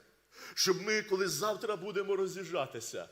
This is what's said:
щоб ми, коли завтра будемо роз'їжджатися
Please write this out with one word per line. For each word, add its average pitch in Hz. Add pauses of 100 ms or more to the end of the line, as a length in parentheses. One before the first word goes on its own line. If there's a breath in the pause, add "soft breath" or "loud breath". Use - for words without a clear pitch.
(540 loud breath)
щоб 180
ми, 214
коли 190
завтра 202
будемо 190
роз'їжджатися 160